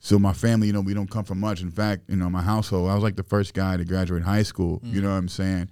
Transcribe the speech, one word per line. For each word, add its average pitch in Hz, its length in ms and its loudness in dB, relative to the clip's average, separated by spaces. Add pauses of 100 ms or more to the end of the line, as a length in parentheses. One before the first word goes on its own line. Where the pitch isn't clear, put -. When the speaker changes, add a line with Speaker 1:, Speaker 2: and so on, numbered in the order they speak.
Speaker 1:
so 101 180 4
my 98 160 4
family, 113 320 2
you 101 80 2
know, 101 80 0
we 98 100 -2
don't 101 180 -2
come 107 140 -4
from 95 160 -6
much. 101 220 -4
In 90 80 -6
fact, 104 400 -4
you 98 60 0
know, 90 120 0
my 90 140 0
household, 95 480 0
I 98 40 2
was, 104 80 2
like, 104 140 0
the 95 60 -4
first - 320 0
guy 95 240 0
to 87 80 -2
graduate 90 380 0
high 104 180 2
school. 87 420 -2
You 98 160 -2
Speaker 2:
Mm. 98 40 0
Speaker 1:
know 98 80 0
what 95 40 0
I'm 90 120 -2
saying? 95 440 -2